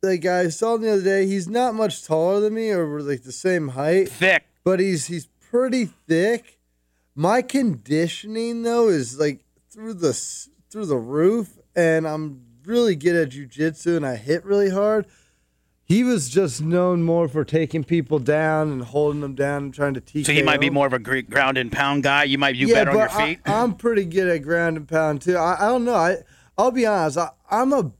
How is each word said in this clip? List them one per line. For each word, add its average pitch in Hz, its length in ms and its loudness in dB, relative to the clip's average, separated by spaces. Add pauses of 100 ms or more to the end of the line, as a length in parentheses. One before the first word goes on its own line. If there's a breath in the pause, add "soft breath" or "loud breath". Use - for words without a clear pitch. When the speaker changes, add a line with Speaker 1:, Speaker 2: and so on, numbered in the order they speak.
Speaker 1:
Like, 185 240 0
I 180 220 2
saw 226 280 0
him 226 80 -2
the 220 100 2
other 196 100 2
day. 196 220 2
He's 196 240 -2
not 240 260 0
much 220 300 -2
taller 170 340 0
than 214 140 0
me, 220 180 -4
or 175 180 0
we're, 147 120 -8
like, 139 220 -4
the 127 100 -18
same 175 360 -2
height. 151 380 2
Speaker 2:
Thick. 180 380 2 (180)
Speaker 1:
But 185 160 2
he's, 180 280 -2
he's 165 200 -10 (240)
pretty 247 340 0 (220)
thick. 196 500 0 (580)
My 190 260 2
conditioning, 220 1200 -2
though, 233 240 2
is, 135 320 0
like, 151 220 -2 (300)
through 220 240 -12
the 170 140 0
s-, - 400 -8 (200)
through 208 180 -10
the 143 100 0
roof, 160 600 0 (180)
and 160 320 2
I'm 151 340 -8 (240)
really 226 300 2
good 165 200 0
at 160 140 2
jujitsu, 147 680 -4
and 151 80 -2
I 127 100 -4
hit 139 300 -2
really 202 240 2
hard. 208 360 0 (840 soft breath)
He 214 160 4
was 214 260 0
just 170 320 0
known 175 420 2
more 165 240 2
for 147 160 -2
taking 160 400 -2
people 156 340 0
down 156 540 0
and 127 120 -6
holding 147 380 -2
them 139 140 -8
down 143 300 -2
and 135 80 -10
trying 143 200 -2
to 123 80 -8
T - 180 -8
K - 20 -4
O. - 20 -4
Speaker 2:
So 156 100 0
he 156 80 4
might 151 180 2
be 139 120 0
more 139 160 2
of 127 60 -2
a 127 60 0
gr-, 127 200 -4 (100)
ground 131 300 2
and 120 120 -4
pound 143 300 0
guy. 143 220 2
You 135 160 0
might 139 140 2
do 123 120 0
Speaker 1:
Yeah, 233 80 4
Speaker 2:
better - 180 4
on - 60 2
Speaker 1:
but 214 140 2
Speaker 2:
your 214 160 0
feet. 165 180 -4
Speaker 1:
I, 208 160 0
I'm 240 140 0
pretty 226 300 0
good 180 220 0
at 170 140 0
ground 165 360 0
and 151 100 -12
pound 156 340 0
too. 180 160 0
I, 170 260 0
I 208 40 2
don't 240 180 2
know. 240 80 0
I, 180 240 2 (400 soft breath)
I'll 240 140 4
be 240 160 2
honest. 165 320 0
I, 165 100 -2 (220)
I'm 247 200 2
a 208 280 0